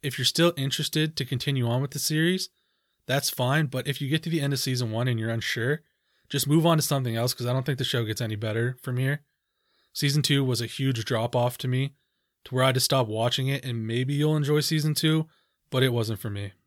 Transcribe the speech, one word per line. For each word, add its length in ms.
If 140
you're 80
still 320
interested 600
to 100
continue 400
on 160
with 80
the 80
series, 500
that's 220
fine, 380
but 200
if 140
you 80
get 140
to 80
the 100
end 140
of 40
season 320
one 180
and 120
you're 80
unsure, 540
just 160
move 180
on 140
to 40
something 340
else, 180
'cause 120
I 60
don't 140
think 100
the 80
show 220
gets 160
any 140
better 440
from 160
here. 280
Season 300
two 200
was 200
a 40
huge 380
drop-off 540
to 100
me, 280
to 100
where 100
I 40
had 80
to 40
stop 280
watching 400
it, 140
and 240
maybe 280
you'll 220
enjoy 240
season 340
two, 340
but 140
it 100
wasn't 280
for 100
me. 220